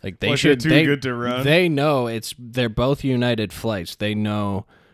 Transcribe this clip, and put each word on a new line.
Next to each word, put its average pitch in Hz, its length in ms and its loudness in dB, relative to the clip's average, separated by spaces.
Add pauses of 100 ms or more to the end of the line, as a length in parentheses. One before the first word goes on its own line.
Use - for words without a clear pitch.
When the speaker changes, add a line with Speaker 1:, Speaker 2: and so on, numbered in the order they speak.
Speaker 1:
like, 98 160 -10
they 107 120 0
Speaker 2:
What, 135 100 0
Speaker 1:
should, 143 200 4
Speaker 2:
they're 156 100 -2
too 147 40 4
Speaker 1:
they, 156 120 6
Speaker 2:
good 143 160 0
to 127 120 -2
run? 123 300 -4
Speaker 1:
they 170 240 4
know 139 400 0
it's, 113 280 -6
they're 120 320 -2
both 123 360 0
United 120 480 0
flights. 101 420 -6
They 104 220 -4
know 104 500 -2 (280)